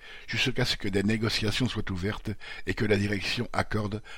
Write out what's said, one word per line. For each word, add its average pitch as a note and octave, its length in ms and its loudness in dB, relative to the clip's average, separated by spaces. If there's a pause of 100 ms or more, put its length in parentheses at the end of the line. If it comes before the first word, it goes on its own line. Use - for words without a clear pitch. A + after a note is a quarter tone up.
(260)
jusqu'à B2 380 2
ce - 120 0
que G#2+ 120 -2
des G2 160 4
négociations A2 640 2
soient - 240 -2
ouvertes F#2+ 380 -2 (360)
et - 80 0
que A2+ 100 0
la G#2 120 6
direction G2+ 560 0
accorde G#2 500 -2 (160)